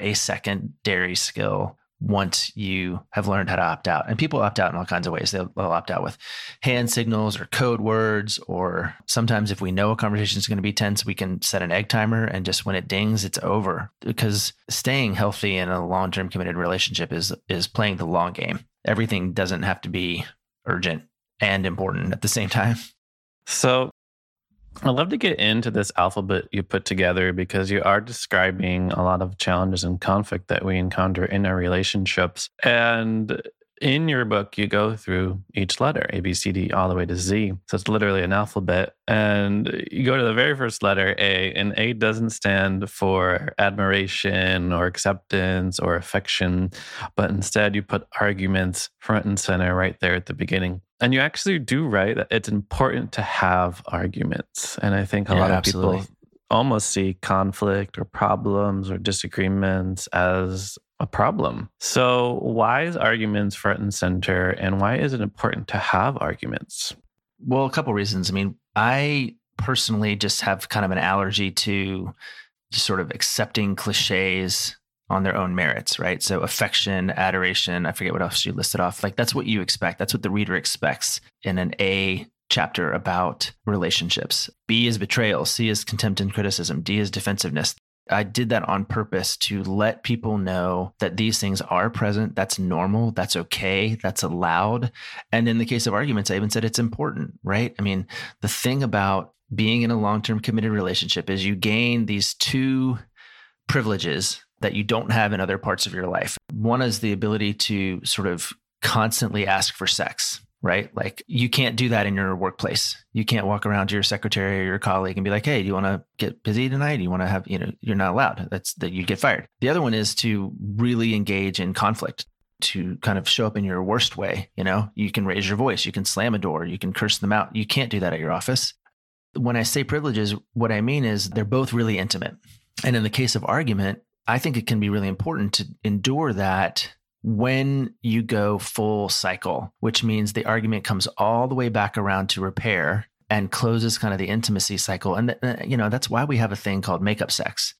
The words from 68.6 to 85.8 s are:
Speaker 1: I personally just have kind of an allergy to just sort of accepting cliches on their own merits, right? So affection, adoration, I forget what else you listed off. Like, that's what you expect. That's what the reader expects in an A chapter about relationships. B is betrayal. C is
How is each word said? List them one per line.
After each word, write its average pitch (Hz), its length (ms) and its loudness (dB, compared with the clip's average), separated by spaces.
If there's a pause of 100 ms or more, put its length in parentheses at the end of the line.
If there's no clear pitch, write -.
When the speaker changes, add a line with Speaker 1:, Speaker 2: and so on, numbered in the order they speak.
Speaker 1:
I 131 600 2 (200)
personally 107 600 0
just 101 260 -2
have 98 260 0
kind 95 160 0
of 92 60 0
an 92 80 0
allergy 98 520 2
to 95 640 -2 (600)
just - 120 0
sort 98 160 0
of 80 120 -4
accepting 101 600 0
cliches 95 1040 0 (320)
on 95 160 2
their 95 120 2
own 90 200 0
merits, 78 420 0
right? 90 240 -2
So 92 180 0
affection, 95 680 0
adoration, 92 760 0
I 82 80 -2
forget 90 200 -4
what 85 100 -2
else - 220 -2
you 101 80 -2
listed - 280 -2
off. 90 220 -2
Like, 98 140 -2
that's - 180 0
what 135 120 -4
you 107 140 2
expect. 87 380 -2
That's - 160 0
what - 80 -2
the 101 80 -2
reader 98 240 0
expects - 640 -2 (220)
in 92 160 0
an 90 220 -2
A 95 460 0 (220)
chapter - 440 0
about 90 580 -2 (160)
relationships. - 840 0 (180)
B 117 180 4
is 113 120 2
betrayal. 98 480 0
C 113 220 0
is 104 140 0